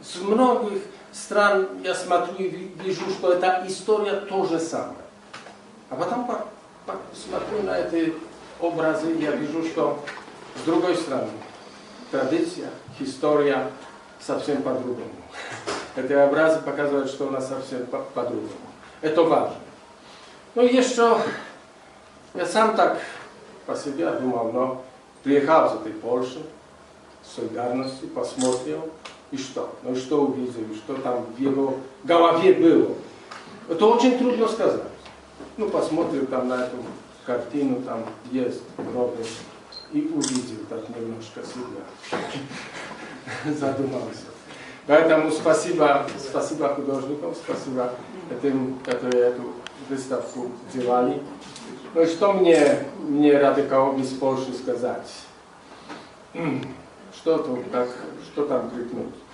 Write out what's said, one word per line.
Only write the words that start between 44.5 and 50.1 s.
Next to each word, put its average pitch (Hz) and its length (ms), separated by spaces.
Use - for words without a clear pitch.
Поэтому 156 440
спасибо, 147 760
спасибо 147 520
художникам, 139 640
спасибо 127 560
тем, 131 440
которые 123 400
эту 123 180
выставку 123 600